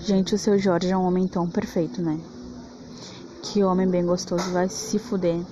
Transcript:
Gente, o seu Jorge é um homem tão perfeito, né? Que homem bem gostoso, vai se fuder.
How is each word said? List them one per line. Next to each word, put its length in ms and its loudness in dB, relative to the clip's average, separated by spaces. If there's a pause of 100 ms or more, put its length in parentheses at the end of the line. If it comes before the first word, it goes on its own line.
(120)
Gente, 240 4
o 20 2
seu 220 4
Jorge 300 2
é 80 2
um 80 2
homem 200 4
tão 220 0
perfeito, 540 -2
né? 180 0 (1200)
Que 200 2
homem 240 4
bem 180 2
gostoso, 460 0
vai 160 2
se 320 -4
fuder. 420 0 (100)